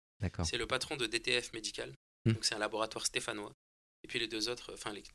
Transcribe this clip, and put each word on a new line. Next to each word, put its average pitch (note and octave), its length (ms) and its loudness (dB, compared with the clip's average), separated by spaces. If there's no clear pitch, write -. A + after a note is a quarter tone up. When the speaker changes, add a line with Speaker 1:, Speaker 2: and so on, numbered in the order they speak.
Speaker 1:
D'accord. F2+ 260 0
Speaker 2:
C'est B2 120 0
le A2+ 100 0
patron C3 300 0
de A#2+ 80 2
D A2+ 160 0
T B2 200 4
F - 120 -8
Médical. A#2+ 400 -6
Speaker 1:
Hmm. A2 80 8
Speaker 2:
Donc, A2 100 0
c'est - 100 2
un A2 60 -2
laboratoire A2 460 2
stéphanois. A2 480 -2
Et - 60 -12
puis B2+ 100 0
les A#2 80 2
deux A2 220 0
autres, A#2+ 240 -6
enfin G#2+ 180 -6
les - 100 -8